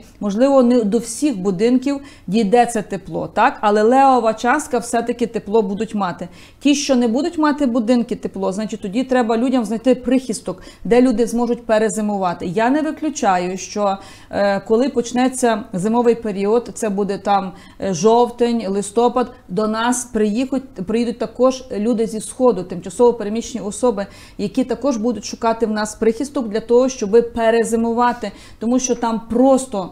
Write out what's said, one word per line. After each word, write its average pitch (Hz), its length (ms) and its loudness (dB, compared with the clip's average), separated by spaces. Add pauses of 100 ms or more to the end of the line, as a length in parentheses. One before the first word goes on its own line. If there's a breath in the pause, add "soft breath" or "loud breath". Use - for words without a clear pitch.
(200 loud breath)
можливо, 247 440 4
не 240 200 4
до 202 140 0
всіх 233 400 -2
будинків 247 640 0 (260 loud breath)
дійде 226 380 4
це 233 160 -4
тепло, 175 520 -8
так, 226 280 2
але 214 220 2
левова 247 500 4
частка 247 440 -2
все-таки 233 500 -2
тепло 208 340 -2
будуть 202 340 -4
мати. 180 320 -4 (320 loud breath)
Ті, 285 160 2
що 277 200 0
не 240 120 2
будуть 302 300 -2
мати 294 280 0
будинки 233 500 0
тепло, 190 360 -6
значить, 214 300 -6
тоді 214 220 -4
треба 247 340 0
людям 247 280 0
знайти 233 300 0
прихисток, 240 680 -2 (220 loud breath)
де 240 180 4
люди 240 260 2
зможуть 233 380 -2
перезимувати. 208 800 0
Я 214 240 0
не 302 120 2
виключаю, 208 760 -2
що, 196 400 -2 (320 loud breath)
е, 196 300 0
коли 226 300 2
почнеться 240 760 0 (100)
зимовий 226 420 2
період, 214 580 -2
це 220 160 -4
буде 196 280 -2
там, 196 340 -2 (300 loud breath)
е, 190 120 -4
жовтень, 233 760 2
листопад, 233 640 0 (180)
до 214 180 -2
нас 233 380 -2
приїхать, 233 580 -2 (240)
приїдуть 226 320 -2
також 254 520 0
люди 214 360 -2
зі 214 120 -6
Сходу, 214 440 0
тимчасово 196 500 0
переміщені 214 520 -6
особи, 202 400 -2 (320 loud breath)
які 208 260 -2
також 254 340 -2
будуть 214 280 -4
шукати 226 400 -2
в 214 60 -2
нас 214 240 -4
прихисток 226 520 -2
для 208 120 -2
того, 247 300 4
щоби 220 320 2
перезимувати, 233 1120 0 (280 loud breath)
тому 240 200 0
що 247 160 -2
там 226 340 -4
просто 254 640 2